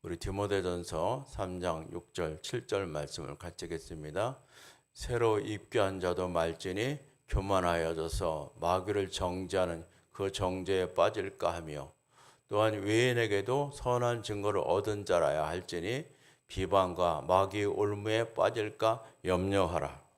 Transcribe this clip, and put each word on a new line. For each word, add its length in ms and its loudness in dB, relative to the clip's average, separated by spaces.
우리 140 -6
디모데전서 1120 -2
삼 320 -6
장 320 -4
육 200 -12
절, 300 -4
칠 240 -6
절 200 -2
말씀을 520 -8
같이 280 -12
읽겠습니다. 720 -6
"새로 460 2
입교한 640 0
자도 280 0
말지니 680 -2
교만하여져서 1300 0
마귀를 500 0
정죄하는 760 -2
그 180 -4
정죄에 640 0
빠질까 600 2
하며, 380 -8
또한 340 2
외인에게도 920 2
선한 500 0
증거를 420 0
얻은 400 0
자라야 420 4
할지니 600 -4
비방과 720 2
마귀 420 4
올무에 680 0
빠질까 680 2
염려하라." 800 2